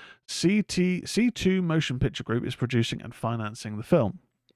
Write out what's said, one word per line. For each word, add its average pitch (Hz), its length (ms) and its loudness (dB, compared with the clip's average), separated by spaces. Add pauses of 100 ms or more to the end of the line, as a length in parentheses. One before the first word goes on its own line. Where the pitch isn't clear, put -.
(260)
C 202 360 2
T, 180 440 0
C 233 240 2
two 190 320 2
Motion 156 360 0
Picture - 260 -2
Group 117 200 -2
is - 120 -6
producing 117 440 0
and - 140 -14
financing 110 640 -6
the 107 40 -8
film. 107 360 2 (380)